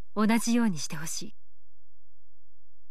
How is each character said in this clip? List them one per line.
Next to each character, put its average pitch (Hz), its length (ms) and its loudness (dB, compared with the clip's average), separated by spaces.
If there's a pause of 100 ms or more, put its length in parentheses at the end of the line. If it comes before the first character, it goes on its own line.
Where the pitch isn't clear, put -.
(140)
同 214 120 4 (120)
じ 233 160 2
よ 240 100 6
う 226 40 4
に 170 100 2
し - 100 -2
て - 60 -2
ほ 156 120 -2
し - 160 -2
い。 - 120 -4 (1600)